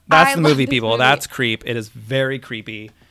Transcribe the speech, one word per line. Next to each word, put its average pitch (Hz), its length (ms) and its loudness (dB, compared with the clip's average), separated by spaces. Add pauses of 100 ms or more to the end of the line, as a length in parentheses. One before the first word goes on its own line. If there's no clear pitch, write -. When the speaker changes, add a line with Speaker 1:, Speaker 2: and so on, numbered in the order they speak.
Speaker 1:
that's 165 240 6
Speaker 2:
I - 20 -2
Speaker 1:
the 175 60 -2
Speaker 2:
love 156 120 4
Speaker 1:
movie, 135 120 2
Speaker 2:
this 131 60 -4
Speaker 1:
people. 113 200 -2
Speaker 2:
movie. 117 80 0
Speaker 1:
That's 131 280 2
Creep. 117 400 -4
It 117 100 -4
is 110 120 -8
very 131 500 -4
creepy. 110 520 -14 (200)